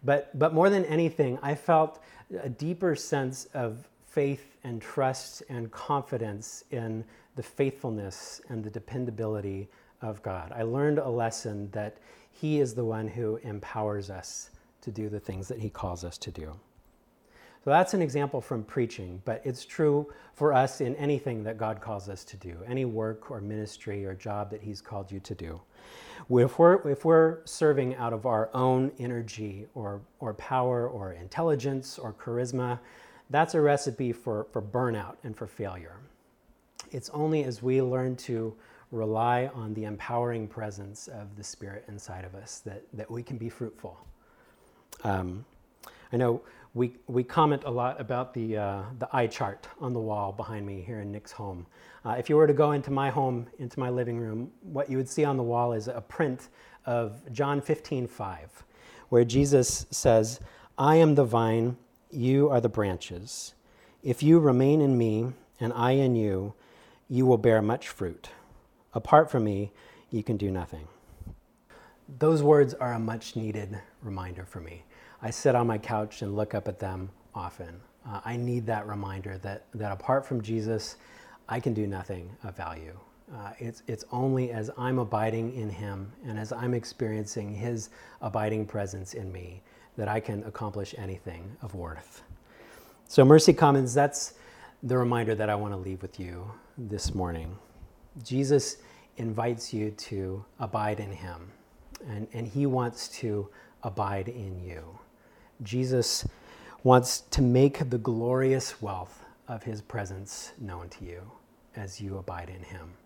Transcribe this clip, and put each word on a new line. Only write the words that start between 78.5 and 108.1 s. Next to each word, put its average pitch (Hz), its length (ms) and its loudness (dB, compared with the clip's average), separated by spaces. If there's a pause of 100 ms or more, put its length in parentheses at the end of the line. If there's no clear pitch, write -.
that 107 200 -2
reminder 98 520 -8
that, 98 260 -10 (100)
that 107 160 -6
apart 131 340 0
from 120 180 -4
Jesus, 110 560 -4 (500)
I 113 100 -4
can 113 160 -2
do 107 120 -2
nothing 92 440 -8 (140)
of 92 100 -10
value. 82 420 -10 (380)
Uh, 101 240 -12
it's, 117 300 -10
it's 110 240 -6
only 127 400 0
as 110 240 -4
I'm 127 220 0
abiding 113 560 0
in 110 160 -6
him 98 420 -8 (140)
and 107 120 -6
as 107 140 -6
I'm 120 220 -2
experiencing 110 800 -4
his 110 360 -6 (320)
abiding 107 460 -2
presence 98 480 -6
in 95 180 -8
me 90 300 -14 (340)
that 107 100 -4
I 110 140 0
can 107 240 -6
accomplish 101 540 -8
anything 95 640 -10
of 98 120 -10
worth. 82 480 -12 (840)
So 139 160 10
Mercy 156 300 12
Commons, 135 400 4
that's 143 400 2 (480)
the 127 160 0
reminder 117 360 2
that 107 140 0
I 107 60 2
want 101 180 -2
to 95 60 -6
leave 92 240 -8
with - 180 -12
you 90 280 -10 (280)
this 104 380 -4
morning. 87 420 -2 (640)
Jesus 135 540 2 (400)
invites 113 560 -4
you 107 200 -4
to 98 520 -8 (160)
abide 107 400 -2
in 101 100 -8
him, 90 400 -12 (560)
and, 107 280 -8
and 117 120 -6
he 135 200 0
wants 127 420 -2
to 104 400 -4 (340)
abide 98 460 -4
in 98 340 -10
you. 85 360 -14 (640)
Jesus 123 640 0 (540)
wants 127 480 8
to - 100 2
make 131 480 6
the 123 80 -2
glorious 127 840 0